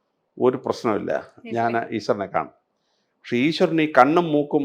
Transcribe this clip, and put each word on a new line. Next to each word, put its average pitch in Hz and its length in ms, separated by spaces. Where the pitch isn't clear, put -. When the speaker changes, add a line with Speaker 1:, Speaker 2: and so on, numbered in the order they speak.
Speaker 1:
ഒരു 127 260
പ്രശ്നമില്ല, 104 500
Speaker 2:
ഈശ്വരൻ. - 400
Speaker 1:
ഞാൻ 117 360
ഈശ്വരനെ 107 340
കാണും. 85 280
പക്ഷേ - 180
ഈശ്വരൻ 160 440
ഈ 151 160
കണ്ണും 156 340
മൂക്കും 147 340